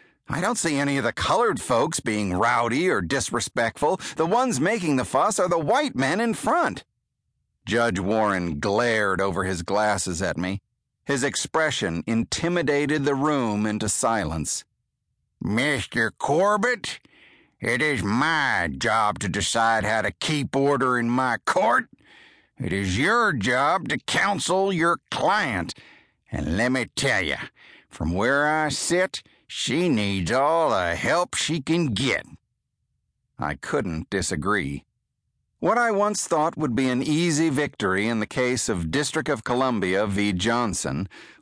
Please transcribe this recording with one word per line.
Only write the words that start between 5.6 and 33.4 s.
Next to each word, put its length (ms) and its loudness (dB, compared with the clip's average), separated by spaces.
men 260 0
in 140 0
front." 500 -2
Judge 360 0
Warren 580 0
glared 640 2
over 240 0
his 180 -4
glasses 580 0
at 160 -2
me. 260 -4
His 180 0
expression 840 -2
intimidated 960 0
the 100 2
room 520 0
into 220 -2
silence. 760 -2
"Mister 720 0
Corbett, 880 0
it 200 0
is 220 0
my 720 2
job 440 0
to 80 -4
decide 560 0
how 180 0
to 80 -2
keep 460 -4
order 420 2
in 100 0
my 280 0
court. 420 2
It 140 -4
is 260 0
your 340 2
job 580 0
to 80 -2
counsel 760 0
your 260 2
client. 600 0
And 240 -2
let 160 2
me 140 0
tell 260 0
ya, 140 -2
from 220 -4
where 360 2
I 220 0
sit, 520 -2
she 440 -2
needs 420 0
all 380 4
the 260 0
help 380 0
she 260 -2
can 280 0
get." 380 -2
I 180 -4